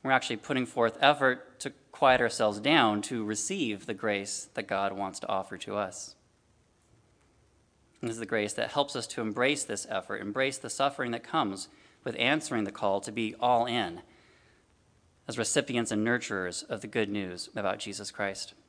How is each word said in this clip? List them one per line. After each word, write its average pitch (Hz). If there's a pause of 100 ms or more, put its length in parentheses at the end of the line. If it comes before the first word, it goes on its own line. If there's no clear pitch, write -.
we're 131
actually 127
putting 131
forth 117
effort 139
to 139 (200)
quiet 127
ourselves 107
down 113
to 113
receive 110
the 110
grace 101
that 98
God 98
wants 95
to -
offer 95
to 101
us. - (1900)
And 120
this 113
is 117
the 113
grace 104
that 117
helps 139
us 120
to -
embrace 123
this -
effort, 101
embrace 131
the 120
suffering 135
that 120
comes 104 (340)
with 127
answering 127
the 95
call 98
to 113
be 107
all 123
in 101 (1300)
as 113
recipients 120
and 107
nurturers 104
of 107
the 113
good 107
news 95
about 101
Jesus 101
Christ. - (140)